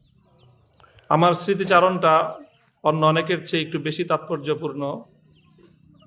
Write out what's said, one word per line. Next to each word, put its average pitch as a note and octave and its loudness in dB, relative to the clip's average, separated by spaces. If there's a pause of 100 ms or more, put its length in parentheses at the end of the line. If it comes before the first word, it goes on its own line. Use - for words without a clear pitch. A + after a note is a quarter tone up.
(1080)
আমার E3 2
স্মৃতিচারণটা F3 2 (440)
অন্য D#3 2
অনেকের D#3+ 0
চেয়ে E3 -2
একটু D3+ -6
বেশি D#3 -4
তাৎপর্যপূর্ণ। D3+ -6 (1040)